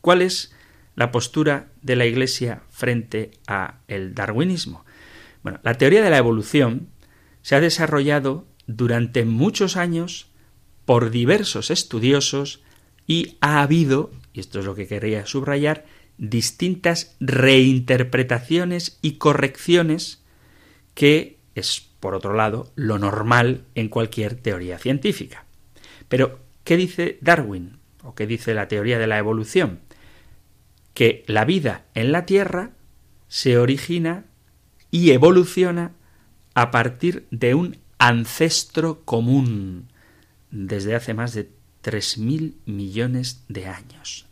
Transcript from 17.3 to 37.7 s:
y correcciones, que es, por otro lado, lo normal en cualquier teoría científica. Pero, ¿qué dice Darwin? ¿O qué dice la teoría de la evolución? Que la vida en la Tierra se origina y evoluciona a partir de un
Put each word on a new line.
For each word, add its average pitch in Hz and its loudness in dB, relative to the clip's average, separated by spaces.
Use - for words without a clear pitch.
y 151 -2
correcciones, 156 0
que 147 2
es, - -6
por 95 -6
otro 98 -4
lado, 110 -2
lo 107 -2
normal 117 2
en 113 -4
cualquier 113 -4
teoría 90 -6
científica. - -4
Pero, 127 0
¿qué 165 2
dice 180 -2
Darwin? 107 0
¿O 123 -20
qué 107 -6
dice 113 -4
la 101 -4
teoría 107 -2
de 113 -2
la 107 0
evolución? 110 -2
Que - 2
la 107 2
vida 143 -2
en 120 0
la 175 0
Tierra 190 0
se 120 2
origina 165 -2
y 170 6
evoluciona 175 4
a 120 2
partir 123 -2
de 123 2
un 175 -2